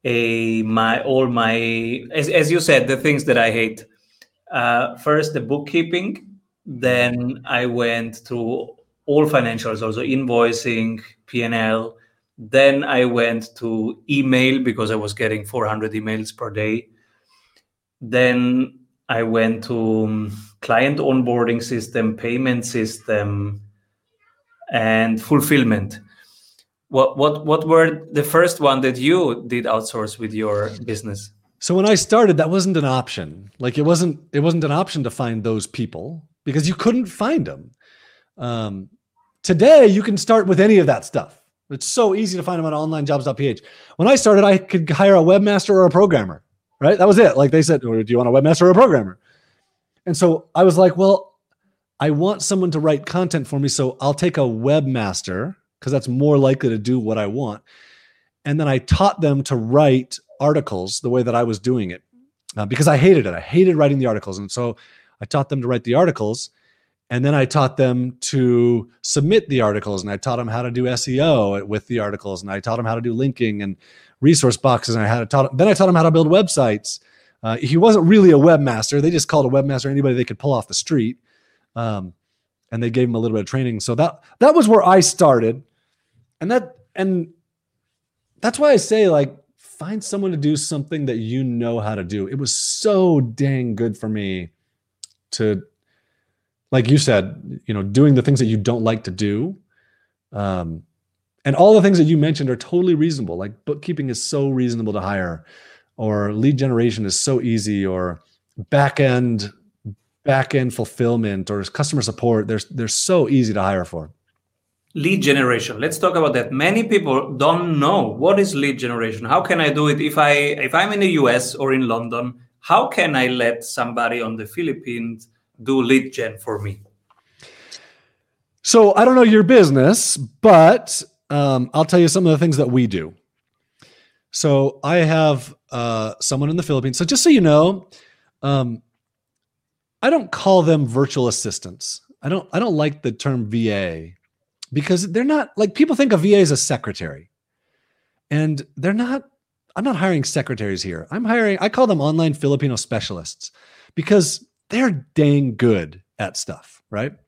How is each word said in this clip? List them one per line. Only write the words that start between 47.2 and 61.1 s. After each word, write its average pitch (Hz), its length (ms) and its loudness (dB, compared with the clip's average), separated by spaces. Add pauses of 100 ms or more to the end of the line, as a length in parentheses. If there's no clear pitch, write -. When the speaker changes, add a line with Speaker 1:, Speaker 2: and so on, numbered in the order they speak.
Speaker 2:
Like, 135 160 4
they 160 100 4
said, 151 200 2
"Do 113 260 -2
you 120 80 2
want 123 120 2
a 117 40 2
webmaster 151 300 4
or 180 80 8
a 185 40 6
programmer?" 143 440 4 (880)
And 170 100 -2
so 165 380 0
I 175 100 4
was 175 140 4
like, 180 180 4
"Well, 190 380 0 (640)
I 143 80 0
want 165 320 -2
someone 185 300 -2
to 151 100 -4
write 147 240 0
content 175 420 -4
for 143 140 -6
me, 139 80 -2
so 131 320 -4
I'll 143 140 -2
take 160 240 -2
a - 20 -2
webmaster 123 1120 -2 (260)
'cause 127 120 -6
that's 135 160 -4
more 139 300 2
likely 135 320 2
to 113 80 -4
do 120 200 -2
what 110 200 -4
I 104 80 -4
want." 107 340 -8 (840)
And 147 120 -2
then 151 100 0
I 135 100 0
taught - 420 0
them 143 220 0
to 143 140 -4
write 127 600 2 (220)
articles 139 600 -2
the 123 100 -4